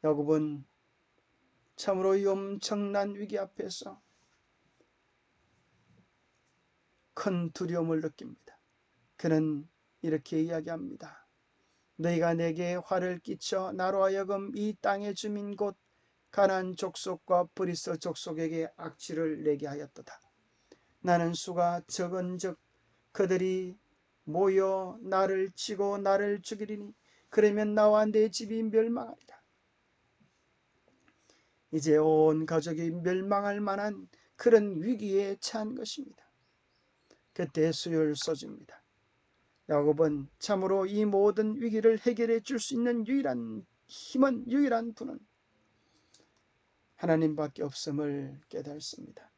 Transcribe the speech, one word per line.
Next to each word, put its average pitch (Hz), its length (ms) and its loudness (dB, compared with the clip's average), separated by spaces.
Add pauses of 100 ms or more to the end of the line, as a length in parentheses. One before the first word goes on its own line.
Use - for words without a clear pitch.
야곱은 151 600 2 (1080)
참으로 190 400 2
이 196 100 2
엄청난 202 880 -2
위기 208 240 -6
앞에서 196 600 -10 (3250)
큰 175 380 -2
두려움을 165 500 -2
느낍니다. - 560 -12 (600)
그는 156 500 0 (340)
이렇게 160 400 -2
이야기합니다. 165 840 -8 (680)
"너희가 170 380 0
내게 170 420 -2
화를 180 440 -2
끼쳐 - 520 -6
나로 190 320 0
하여금 196 520 -2
이 208 260 -4
땅의 202 340 -2
주민 202 400 -6
곧 202 220 -4 (540)
가나안 190 440 2
족속과 180 680 0 (100)
브리스 175 440 -4
족속에게 165 760 -4
악취를 160 680 -6
내게 147 240 0
하였도다. 143 520 -12 (800)
나는 170 340 2
수가 175 540 -2
적은즉 180 720 -6 (520)
그들이 185 680 0 (480)
모여 190 760 2
나를 190 500 2
치고 202 460 -2
나를 202 440 2
죽이리니 208 520 -8 (360)
그러면 208 440 4
나와 214 320 6
내 214 240 4
집이 226 340 -4
멸망하리라." 226 760 -2 (2250)
이제 151 240 4
온 156 480 6
가족이 165 460 -2
멸망할 196 680 0
만한 202 480 -4 (280)
그런 208 480 4
위기에 202 560 -2
처한 220 340 -6
것입니다. 262 500 -12 (1120)
그때 160 380 0
수요를 156 440 0
써줍니다. - 680 -8 (840)
야곱은 147 680 2
참으로 190 480 0
이 208 180 0
모든 208 560 2
위기를 220 400 4
해결해 226 420 2
줄 262 180 -4
수 262 160 -6
있는 233 320 0
유일한 226 580 -2 (220)
힘은, 262 640 0
유일한 233 420 2
분은 - 240 -12 (1800)
하나님밖에 156 680 0
없음을 143 760 -6 (100)
깨닫습니다. - 880 -14